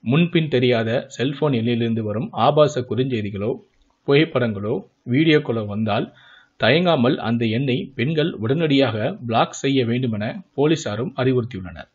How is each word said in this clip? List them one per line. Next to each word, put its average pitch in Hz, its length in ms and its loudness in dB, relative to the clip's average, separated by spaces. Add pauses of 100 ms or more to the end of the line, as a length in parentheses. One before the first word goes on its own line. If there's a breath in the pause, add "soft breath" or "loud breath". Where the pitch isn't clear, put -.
முன்பின் 160 480 2
தெரியாத 120 580 2
செல்போன் 139 460 -2
எண்ணிலிருந்து 117 500 0
வரும் 107 300 -4
ஆபாச 143 480 2
குறுஞ்செய்திகளோ, 110 760 -4 (500)
புகைப்படங்களோ, 123 800 0 (240)
வீடியோக்களோ 143 560 2
வந்தால் 107 480 -2 (420 soft breath)
தயங்காமல் 147 640 2
அந்த 117 280 -2
எண்ணை 123 480 -2
பெண்கள் 151 380 -2
உடனடியாக 131 840 0 (100)
பிளாக் 117 280 0
செய்ய 135 300 0
வேண்டுமென 117 580 -4 (140)
போலீசாரும் 139 600 0
அறிவுறுத்தியுள்ளனர். 110 800 -2